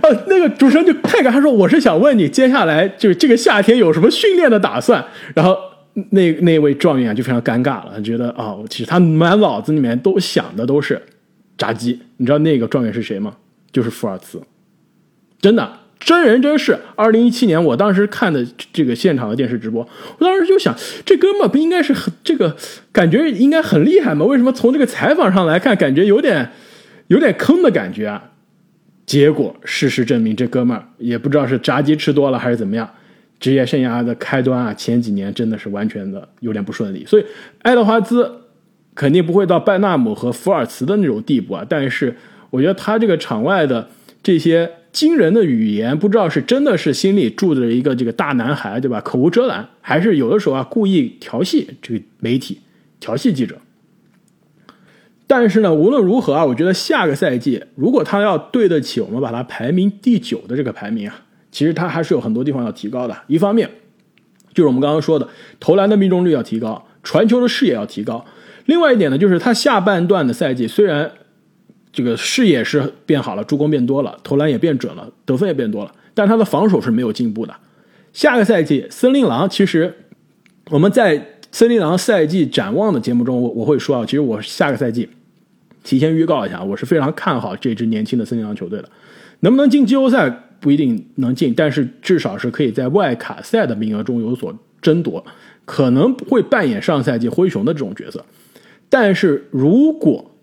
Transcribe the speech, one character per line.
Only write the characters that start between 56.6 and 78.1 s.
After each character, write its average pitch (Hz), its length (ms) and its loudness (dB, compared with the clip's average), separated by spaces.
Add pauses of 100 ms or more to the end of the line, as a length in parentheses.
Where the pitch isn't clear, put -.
得 185 80 2
下 208 340 -2
个 139 80 0
赛 135 220 -2
季， 117 260 -4 (120)
如 135 140 -2
果 254 140 2
他 202 160 -2
要 202 180 0
对 214 300 -2
得 160 140 0
起 - 180 -8
我 101 80 -4
们 113 140 -6
把 123 100 -6
他 120 120 -8
排 123 280 -8
名 185 180 0 (120)
第 240 180 2
九 - 260 -8
的 120 120 -6
这 147 40 -2
个 120 120 -6
排 104 180 -14
名 107 160 -6
啊， - 140 -16 (280)
其 - 160 -4
实 165 80 0
他 156 140 -4
还 160 160 -4
是 156 100 -2
有 147 60 0
很 110 140 -4
多 120 100 -2
地 143 80 -2
方 127 140 -6
要 110 80 -6
提 - 160 -12
高 123 180 -6
的。 113 100 -10 (100)
一 151 100 0
方 202 180 0
面， 226 140 0 (840)
就 - 80 2
是 156 60 4
我 131 60 2
们 127 80 0
刚 143 100 0
刚 151 100 0
说 156 160 0
的， 131 80 -4 (360)
投 175 160 2
篮 196 120 2
的 214 60 2
命 196 140 2
中 180 160 2
率 175 60 2
要 131 120 0
提 110 160 -6
高， 110 260 -8 (160)
传 185 240 2
球 233 140 2
的 247 80 2
视 - 180 -2
野 160 80 2
要 107 120 -4
提 104 180 -10
高。 113 220 -8 (400)
另 339 160 2
外 294 120 4
一 233 40 4
点 175 120 2
呢， - 80 0
就 196 120 2
是 175 100 2
他 240 140 0
下 240 260 0
半 180 260 0
段 175 220 0
的 120 60 -2
赛 135 200 -4
季， 123 140 -4
虽 202 180 2
然 160 240 -2 (840)
这 127 100 -4
个 117 140 -2
视 - 300 -2
野 139 140 2
是 139 320 -4 (120)
变 139 180 0
好 104 120 -8
了， 101 100 -8
助 151 100 -4
攻 151 160 0
变 135 140 0
多 135 160 -2
了， - 220 -10
投 - 120 -4
篮 147 140 2
也 131 80 0
变 151 200 0
准 107 200 -8
了， 80 120 -18 (140)
得 127 140 -2
分 190 100 -2
也 175 60 -2
变 127 180 -4
多 104 140 -8
了， - 80 -20 (200)
但 202 140 0
他 226 80 4
的 220 80 2
防 190 260 0
守 170 120 2
是 127 100 -4
没 113 100 0
有 113 120 -4
进 117 200 -4
步 107 120 -8
的。 - 100 -16 (560)